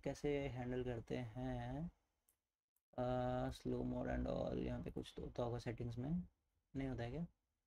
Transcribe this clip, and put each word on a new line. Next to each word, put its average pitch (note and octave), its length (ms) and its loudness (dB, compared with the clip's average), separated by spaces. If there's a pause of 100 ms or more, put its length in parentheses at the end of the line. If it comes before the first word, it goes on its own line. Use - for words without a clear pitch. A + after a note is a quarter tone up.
कैसे C#3+ 320 2 (200)
हैंडल B2+ 280 0
करते B2 320 0
हैं? B2+ 760 -2 (1080)
आ, B2 60 2 (460)
slow B2+ 320 0 (100)
mode B2+ 220 0
and - 180 2
all, - 260 2
यहाँ A#2+ 240 0
पे - 80 -4
कुछ - 260 -6
तो - 60 -4
होता - 200 -2
होगा A#2+ 160 2
सेटिंग्स A#2+ 400 -2
में, B2+ 120 0 (640)
नहीं C3+ 140 0
होता A#2+ 140 -2
है A#2+ 80 -2
क्या? D#3+ 160 -2 (400)